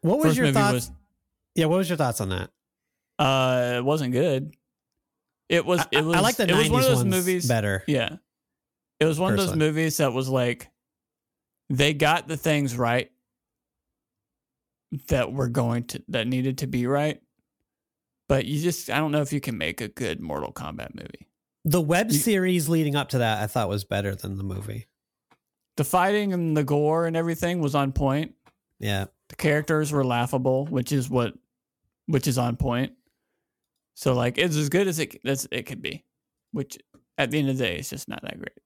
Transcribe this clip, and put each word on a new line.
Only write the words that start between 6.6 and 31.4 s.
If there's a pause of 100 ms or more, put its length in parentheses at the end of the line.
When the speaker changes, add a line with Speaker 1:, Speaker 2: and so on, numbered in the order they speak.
Speaker 2:
one
of
Speaker 1:
nineties
Speaker 2:
those
Speaker 1:
ones
Speaker 2:
movies
Speaker 1:
better,
Speaker 2:
Yeah. (800)
It
was
one
of
those
Speaker 1:
personally.
Speaker 2:
movies
that
was
like, (1000)
they
got
the
things
right (2000)
that
were
going
to,
that
needed
to
be
right. (1040)
But
you
just,
I
don't
know
if
you
can
make
a
good
Mortal
Kombat
movie. (380)
Speaker 1:
The
web
Speaker 2:
You
Speaker 1:
series
leading
up
to
that,
I
thought
was
better
than
the
movie. (880)
Speaker 2:
The
fighting
and
the
gore
and
everything
was
on
point. (460)
Speaker 1:
Yeah. (240)
Speaker 2:
The
characters
were
laughable,
which
is
what, (760)